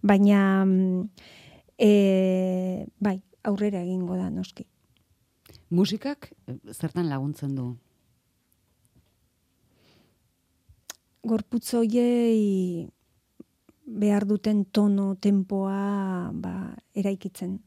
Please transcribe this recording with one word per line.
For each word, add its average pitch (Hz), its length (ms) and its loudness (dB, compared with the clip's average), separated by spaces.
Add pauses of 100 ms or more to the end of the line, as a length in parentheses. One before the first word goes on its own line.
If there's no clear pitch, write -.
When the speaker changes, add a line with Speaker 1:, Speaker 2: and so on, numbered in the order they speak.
Speaker 1:
Baina, 196 640 6
mm, 185 440 0 (680)
eh, 185 1080 2 (140)
bai, 196 200 -2 (240)
aurrera 202 400 -2
egingo 180 340 -4
da, 185 140 -4
noski. - 340 -10 (1040)
Speaker 2:
Musikak, 202 640 -2 (160)
eh, 131 100 -12 (140)
zertan 170 380 -6
laguntzen 139 460 -6
du? 123 180 -6 (3500)
Speaker 1:
Gorputz 226 500 -4
horiei 220 1120 2 (960)
behar 208 440 0
duten 208 380 0
tono, 196 500 2
tempoa, 196 1160 -2
ba, 180 200 -8 (400)
eraikitzen. 190 640 -6 (120)